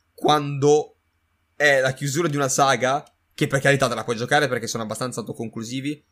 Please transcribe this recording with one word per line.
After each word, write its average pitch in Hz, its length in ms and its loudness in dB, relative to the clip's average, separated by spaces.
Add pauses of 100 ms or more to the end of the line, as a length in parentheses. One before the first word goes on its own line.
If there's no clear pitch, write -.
(120)
quando 147 840 2 (580)
è 143 260 4
la 131 120 0
chiusura 143 360 -4
di 143 80 -2
una 139 120 0
saga, 135 560 2 (300)
che 151 120 0
per 139 140 -2
carità 139 280 4
te 117 60 -4
la 110 100 -6
puoi 117 120 -2
giocare 135 320 0
perché 117 180 -4
sono 113 160 -6
abbastanza 120 380 -6
autoconclusivi 120 920 -10